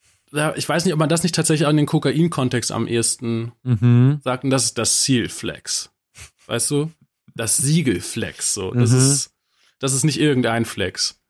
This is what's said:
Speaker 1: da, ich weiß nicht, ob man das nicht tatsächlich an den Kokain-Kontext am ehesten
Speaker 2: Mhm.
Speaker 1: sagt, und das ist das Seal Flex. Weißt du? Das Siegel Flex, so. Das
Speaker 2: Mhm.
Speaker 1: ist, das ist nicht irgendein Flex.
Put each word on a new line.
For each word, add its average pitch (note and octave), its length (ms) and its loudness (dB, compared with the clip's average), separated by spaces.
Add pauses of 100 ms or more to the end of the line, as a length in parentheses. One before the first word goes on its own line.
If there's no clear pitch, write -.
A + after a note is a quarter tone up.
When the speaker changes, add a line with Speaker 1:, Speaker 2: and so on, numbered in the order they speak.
(320)
Speaker 1:
da, D3+ 240 -2
ich C3 120 -4
weiß D#3+ 160 0
nicht, F#3 100 2
ob D3+ 60 0
man D#3 80 2
das E3 140 0
nicht F3 120 -2
tatsächlich D#3 320 2
an D3+ 100 4
den D3 100 2
Kokain-Kontext C#3 880 0
am A2 140 -2
ehesten A#2 680 -4 (100)
Speaker 2:
Mhm. B2 600 4
Speaker 1:
sagt, B2+ 200 -4
und C3+ 60 0
das C3 140 2
ist - 140 -4
das - 260 0
Seal A#2+ 240 0
Flex. - 640 -8 (560)
Weißt A2+ 240 -4
du? D3 200 -2 (440)
Das A2 220 -2
Siegel C3+ 440 2
Flex, - 520 -6
so. F#2+ 200 -6
Das A#2+ 180 4
Speaker 2:
Mhm. C3 80 6
Speaker 1:
ist, C3+ 320 2 (480)
das C3+ 160 -2
ist C3 100 0
nicht D3 160 0
irgendein A#2+ 440 2
Flex. - 540 -6 (120)